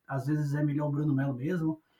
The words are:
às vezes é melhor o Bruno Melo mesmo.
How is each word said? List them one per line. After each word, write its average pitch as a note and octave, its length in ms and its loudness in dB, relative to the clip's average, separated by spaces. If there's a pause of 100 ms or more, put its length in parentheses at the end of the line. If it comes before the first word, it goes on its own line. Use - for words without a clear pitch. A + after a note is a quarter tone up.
às C3+ 200 -4
vezes D3 280 0
é D3 80 0
melhor D3 240 0
o D3 40 0
Bruno D3 220 2
Melo C3+ 220 2
mesmo. D#3+ 440 -2 (200)